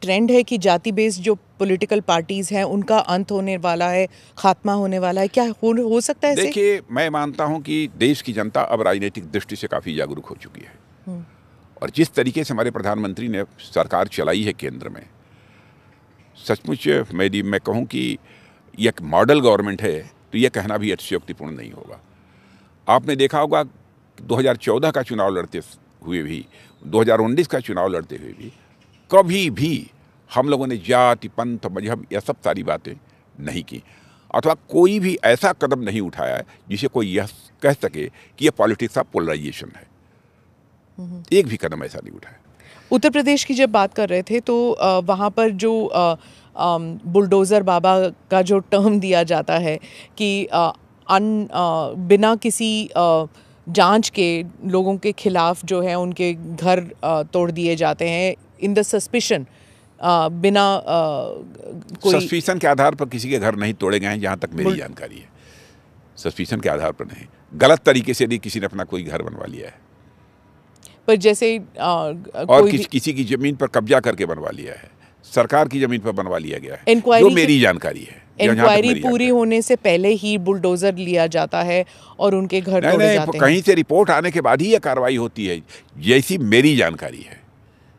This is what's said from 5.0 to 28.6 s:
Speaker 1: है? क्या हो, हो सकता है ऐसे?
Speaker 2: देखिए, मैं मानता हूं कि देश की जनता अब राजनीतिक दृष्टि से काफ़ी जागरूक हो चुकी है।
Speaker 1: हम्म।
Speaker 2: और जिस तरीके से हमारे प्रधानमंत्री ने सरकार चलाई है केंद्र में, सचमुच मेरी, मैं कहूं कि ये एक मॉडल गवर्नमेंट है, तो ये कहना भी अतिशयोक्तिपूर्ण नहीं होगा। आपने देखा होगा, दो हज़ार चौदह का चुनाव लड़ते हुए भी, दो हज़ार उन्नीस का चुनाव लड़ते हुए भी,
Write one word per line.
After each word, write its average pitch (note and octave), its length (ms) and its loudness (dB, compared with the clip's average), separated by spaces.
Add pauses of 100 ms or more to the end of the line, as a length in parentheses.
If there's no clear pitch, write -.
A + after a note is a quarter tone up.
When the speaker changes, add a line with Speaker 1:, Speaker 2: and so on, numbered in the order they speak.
Speaker 1:
है? G3 80 0
क्या B3 160 2
हो, A3+ 440 -2
हो A3+ 120 2
सकता - 280 -4
है C#4+ 40 2
ऐसे? F#3 100 0
Speaker 2:
देखिए, G3+ 480 0
मैं D3 180 0
मानता D3 360 -4
हूं D3+ 160 -4
कि D3+ 360 -6
देश C3+ 260 0
की C3 100 -8
जनता G#2+ 280 -4
अब A2+ 220 -2
राजनीतिक G2 480 -2
दृष्टि G2+ 260 -6
से - 100 -10
काफ़ी - 280 -6
जागरूक C#2+ 320 -8
हो - 80 -16
चुकी - 260 -20
है। - 120 -20 (340)
Speaker 1:
हम्म। F3 180 -14 (580)
Speaker 2:
और C3+ 80 -8
जिस D#3+ 240 0
तरीके C3 300 -2
से C#3 100 -6
हमारे A#2 160 -2
प्रधानमंत्री G#2 580 -6
ने G2+ 160 -6 (140)
सरकार F2+ 500 -2
चलाई E2+ 340 -2
है G#2 100 -2
केंद्र B1+ 360 -12
में, - 180 -18 (1400)
सचमुच C#3 400 -4 (240)
मेरी, G2 300 0
मैं G2 180 -2
कहूं A2 240 -4
कि B2 340 -6 (600)
ये A2 100 2
एक - 140 -4
मॉडल G#2 380 4
गवर्नमेंट G2+ 420 2
है, D#2 280 -6 (220)
तो A2 60 -4
ये B2 100 4
कहना G#2+ 300 -4
भी G#2 120 -4
अतिशयोक्तिपूर्ण E2 640 -8
नहीं A#1 200 -16
होगा। - 280 -20 (880)
आपने D3+ 280 2
देखा C3+ 240 0
होगा, D3+ 240 0 (580)
दो - 120 -4
हज़ार B2+ 220 2
चौदह B2+ 340 0
का C3 120 -2
चुनाव G#2+ 280 -2
लड़ते F2+ 300 -6 (460)
हुए E2+ 160 -4
भी, D2+ 240 -10 (400)
दो G2+ 140 0
हज़ार A2+ 180 4
उन्नीस B2 280 0
का C3+ 140 -6
चुनाव F#2+ 280 -4
लड़ते E2 280 -6
हुए A1+ 160 -16
भी, A2+ 200 -20 (600)